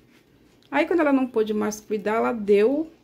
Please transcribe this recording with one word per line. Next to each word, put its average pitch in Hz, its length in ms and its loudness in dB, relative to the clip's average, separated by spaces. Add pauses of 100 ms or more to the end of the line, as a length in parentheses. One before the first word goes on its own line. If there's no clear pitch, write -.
(720)
Aí, 294 160 0
quando 339 140 0
ela 294 120 2
não 262 140 2
pôde 220 260 -2
mais 214 280 -4
cuidar, 208 340 -4
ela 240 180 -2
deu, 220 580 2 (140)